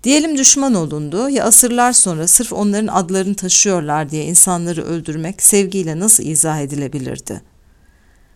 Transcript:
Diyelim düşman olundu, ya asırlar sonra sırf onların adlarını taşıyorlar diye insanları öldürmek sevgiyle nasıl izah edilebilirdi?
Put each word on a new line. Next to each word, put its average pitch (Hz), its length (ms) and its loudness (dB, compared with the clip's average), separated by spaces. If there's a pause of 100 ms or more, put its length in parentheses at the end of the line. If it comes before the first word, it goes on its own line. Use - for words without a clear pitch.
Diyelim 302 340 2
düşman 269 360 2
olundu, 156 560 -2
ya 269 160 0
asırlar 240 480 4
sonra 170 340 0
sırf - 260 0
onların 208 340 0
adlarını 190 480 0
taşıyorlar 156 760 0
diye 151 140 -4
insanları 170 580 0
öldürmek 160 580 -6
sevgiyle 185 580 0
nasıl 220 240 2
izah 156 360 0
edilebilirdi? 139 840 -6 (960)